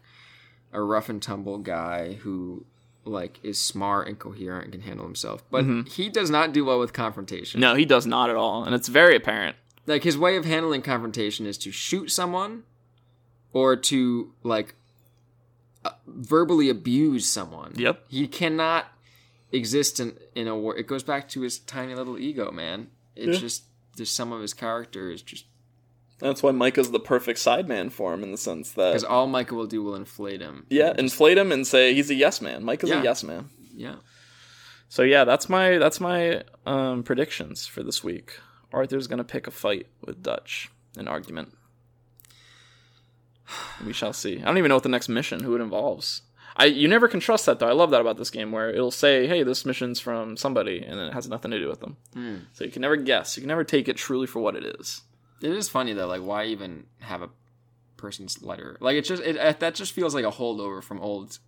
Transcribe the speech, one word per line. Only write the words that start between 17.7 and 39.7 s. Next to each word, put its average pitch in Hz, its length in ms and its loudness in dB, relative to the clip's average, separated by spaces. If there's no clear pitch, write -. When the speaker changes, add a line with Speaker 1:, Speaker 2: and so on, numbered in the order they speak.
Speaker 2:
Yep. 123 320 0
Speaker 1:
He 135 180 -2
cannot 160 600 0
exist 131 480 0
in, 117 160 -8
in 117 140 -4
a 110 80 -4
war. 107 200 -4
It 110 80 -6
goes 135 180 -6
back 139 260 -4
to 131 120 -8
his 123 180 -6
tiny 131 360 -10
little 127 240 -8
ego, 131 320 -6
man. 87 380 -10
It's 175 220 -2
Speaker 2:
Yeah. - 20 0
Speaker 1:
just, 120 240 -8
there's 107 140 -10
some 117 240 -6
of 113 80 -8
his 104 120 -8
character 113 560 -8
is 85 140 -12
just - 220 -18
Speaker 2:
That's 139 220 -2
why 139 100 6
Micah's 127 380 2
the 117 100 2
perfect 120 380 0
sideman 123 540 0
for 92 200 -4
him 95 120 -6
in 98 80 -10
the 101 80 -10
sense 80 320 -8
that 92 220 4
Speaker 1:
'Cause - 100 2
all 127 240 2
Micah 127 260 -2
will 113 140 -4
do 107 160 -4
will 101 100 -6
inflate 98 480 -12
him. 76 260 -16
Speaker 2:
Yeah, 147 200 6
Speaker 1:
And 170 100 0
just 131 160 2
Speaker 2:
inflate 160 240 8
him 196 140 6
and 135 140 0
say 127 280 8
he's 143 160 2
a 143 60 2
yes 143 260 4
man. 71 240 -8
Micah's 127 240 -2
a 170 60 4
Speaker 1:
Yeah. 135 80 2
Speaker 2:
yes - 200 0
man. 87 280 -12
Speaker 1:
Yeah. 123 220 -14
Speaker 2:
So - 140 2
yeah, 135 220 8
that's 123 220 4
my, 185 300 4
that's 156 220 4
my, 175 420 0
um, 131 380 -2
predictions - 640 -4
for - 160 -12
this - 200 -6
week. - 360 -10
Arthur's 135 320 -2
gonna 123 180 -6
pick 127 220 -8
a 123 60 -12
fight 104 340 -2